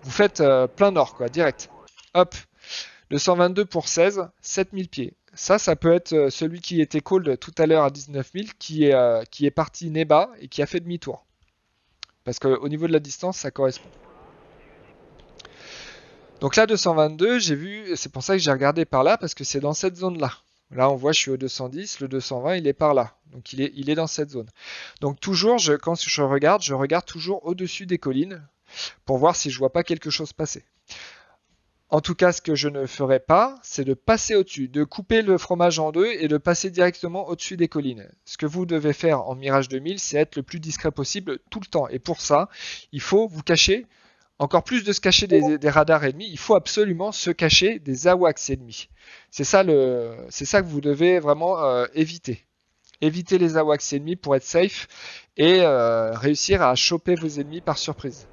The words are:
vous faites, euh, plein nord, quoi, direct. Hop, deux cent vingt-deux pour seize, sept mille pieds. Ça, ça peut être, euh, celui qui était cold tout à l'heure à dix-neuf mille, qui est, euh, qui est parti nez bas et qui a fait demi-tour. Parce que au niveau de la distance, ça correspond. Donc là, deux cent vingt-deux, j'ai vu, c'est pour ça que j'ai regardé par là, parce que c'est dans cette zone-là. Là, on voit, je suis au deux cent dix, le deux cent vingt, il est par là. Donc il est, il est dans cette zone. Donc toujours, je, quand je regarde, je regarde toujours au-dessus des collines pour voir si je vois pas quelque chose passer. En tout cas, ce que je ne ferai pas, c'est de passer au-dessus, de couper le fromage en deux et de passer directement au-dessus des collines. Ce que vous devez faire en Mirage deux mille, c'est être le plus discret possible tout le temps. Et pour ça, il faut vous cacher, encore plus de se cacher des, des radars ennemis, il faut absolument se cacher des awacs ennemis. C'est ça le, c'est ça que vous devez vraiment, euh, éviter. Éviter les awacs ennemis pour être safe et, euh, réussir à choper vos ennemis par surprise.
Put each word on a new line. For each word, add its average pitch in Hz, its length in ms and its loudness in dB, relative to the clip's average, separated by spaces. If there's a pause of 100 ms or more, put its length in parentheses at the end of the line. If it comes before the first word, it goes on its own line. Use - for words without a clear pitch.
vous 135 80 -12
faites, 202 280 0
euh, 131 280 4
plein 202 240 2
nord, 151 240 0
quoi, 120 120 -6
direct. 147 420 -2 (440)
Hop, 180 200 2 (800)
deux 143 60 0
cent 180 180 2
vingt-deux 180 300 2
pour 170 240 -6
seize, 185 360 2 (140)
sept - 320 -4
mille 185 160 -8
pieds. - 280 -10 (180)
Ça, - 260 0
ça 160 160 0
peut 165 180 4
être, 175 200 0
euh, 143 160 4
celui 165 320 -6
qui 170 180 -2
était 151 220 0
cold 170 380 0
tout - 180 -16
à 160 80 4
l'heure 156 180 4
à 139 60 2
dix-neuf 139 440 -10
mille, 110 200 -12
qui 156 320 -2
est, 139 80 6
euh, 120 360 4
qui - 160 -4
est 139 60 2
parti 165 380 -4
nez 156 160 -2
bas 156 240 4 (100)
et 139 80 -20
qui 147 140 -6
a 143 40 2
fait 170 140 -6
demi-tour. 170 460 -10 (1000)
Parce 123 160 -8
que 139 80 -2
au 131 220 0
niveau 156 180 -4
de 165 60 2
la 156 60 4
distance, 147 360 -6
ça 135 160 -8
correspond. - 380 -4 (2500)
Donc 139 160 -4
là, 220 120 6
deux 220 100 2
cent 170 160 0
vingt-deux, 160 460 2
j'ai 170 160 0
vu, 190 400 -8
c'est - 160 -10
pour 131 120 -10
ça 196 100 0
que 190 60 2
j'ai 147 120 0
regardé 143 340 2
par 131 180 0
là, 202 140 4
parce 170 160 -8
que - 100 -12
c'est 139 180 -4
dans 143 120 -2
cette 185 220 -4
zone-là. 170 360 -4 (400)
Là, 131 180 2
on 139 60 0
voit, 135 180 0
je 147 60 2
suis 139 120 -2
au 127 60 -2
deux 131 100 -6
cent 127 220 -8
dix, 165 320 -12
le 135 60 -8
deux 131 120 -4
cent 123 220 -6
vingt, 165 140 -2
il 160 120 -2
est 139 60 2
par 151 200 2
là. 123 200 0 (180)
Donc 127 220 -18
il 131 80 -6
est, 139 140 -2
il 139 140 -6
est 151 60 2
dans 160 120 -2
cette 147 240 -6
zone. 117 160 -10 (520)
Donc 143 200 -4
toujours, 196 400 0
je, 151 140 2
quand 170 240 -2
je - 240 -4
regarde, 143 400 2
je 143 120 -4
regarde 139 320 0
toujours 175 400 -8
au-dessus 185 400 -8
des 180 140 -4
collines 151 460 -4 (600)
pour 135 120 0
voir 165 180 4
si - 140 -6
je 123 80 -10
vois 135 140 0
pas 170 120 0
quelque 160 260 -4
chose 151 240 -6
passer. - 320 -10 (1200)
En 151 120 2
tout 170 140 -4
cas, 180 180 4
ce - 80 -6
que 156 140 -2
je 139 120 -2
ne 143 180 -4
ferai 131 340 2
pas, 233 420 4
c'est - 240 -8
de 135 80 0
passer 220 420 0
au-dessus, 160 320 0
de 147 160 -2
couper 226 380 0
le 196 160 4
fromage 175 420 0
en 156 120 -2
deux 180 160 2
et 160 200 -2
de 147 100 2
passer 175 320 0
directement 180 600 -2
au-dessus 175 280 -8
des 170 120 0
collines. 127 400 -6 (160)
Ce - 120 -14
que 156 100 -4
vous 175 180 -4
devez 156 260 0
faire 139 360 0
en 131 80 -8
Mirage 135 340 0
deux 131 100 -6
mille, 180 200 -6
c'est - 180 -4
être 151 180 0
le 139 80 -4
plus 175 160 -12
discret 156 320 -6
possible 156 480 -6 (100)
tout 214 120 -10
le 185 60 -14
temps. 139 200 -2
Et 127 120 -8
pour 175 220 -6
ça, 151 280 2 (420)
il 143 100 -8
faut 214 260 2
vous 156 160 -12
cacher, 190 420 2 (520)
encore 190 260 2
plus 240 200 -2
de 202 80 0
se - 80 0
cacher 196 280 4
des, 151 300 4
des 147 120 0
radars 151 340 4
ennemis, 147 260 -4
il 156 80 -14
faut - 180 4
absolument 196 580 0
se - 160 -4
cacher 180 500 2
des 135 280 -2
awacs 180 420 2
ennemis. 127 400 -10 (420)
C'est 139 140 -4
ça 196 180 4
le, 127 540 2 (100)
c'est - 160 -10
ça 202 180 2
que 180 60 -4
vous 147 140 -4
devez 160 380 2
vraiment, 160 440 0
euh, 123 300 2
éviter. 156 500 -8 (560)
Éviter 170 380 0
les 165 180 2
awacs 151 380 0
ennemis 156 240 -4
pour 143 180 0
être 131 80 0
safe - 460 0 (480)
et, 175 240 6
euh, 117 500 2
réussir 147 500 0
à 127 140 4
choper 175 400 0
vos 160 140 -6 (100)
ennemis 151 220 -8
par 151 160 -2
surprise. - 560 -10